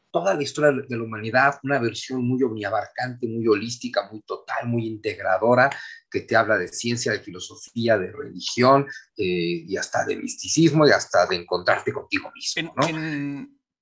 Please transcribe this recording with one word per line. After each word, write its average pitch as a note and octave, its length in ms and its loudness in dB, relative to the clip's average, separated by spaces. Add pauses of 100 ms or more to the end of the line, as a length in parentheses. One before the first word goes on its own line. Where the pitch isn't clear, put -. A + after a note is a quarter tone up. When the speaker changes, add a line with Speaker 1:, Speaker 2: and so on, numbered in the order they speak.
(120)
Speaker 1:
toda F3+ 220 2
la D3 100 -2
historia D3 280 2 (160)
de A#2+ 100 -4
la A2+ 60 -4
humanidad, A2+ 600 0
una C#3 160 0
versión A#2+ 480 -4
muy B2+ 160 2
omniabarcante, A2+ 840 -4
muy A2+ 200 -2
holística, A#2 640 0
muy G#2+ 120 -14
total, A2 440 -8
muy A#2 200 0
integradora, A2 800 2 (420)
que B2+ 100 -2
te - 140 -4
habla A2 220 4
de F2 100 -2
ciencia, A#2 460 -4
de G2+ 80 -4
filosofía, G#2+ 760 -2
de F2+ 140 -2
religión, C3 720 2 (300)
eh, F2 500 -2
y F#2+ 120 -4
hasta - 260 -4
de - 140 -4
misticismo, D#3 680 2
y C3 60 8
hasta F2+ 360 4
de F2+ 100 0
encontrarte F2+ 560 -2
contigo - 420 -8
mismo, - 240 -6
Speaker 2:
En, E3 160 -8
Speaker 1:
¿no? C#3+ 140 2
Speaker 2:
en, C#3+ 680 -6 (240)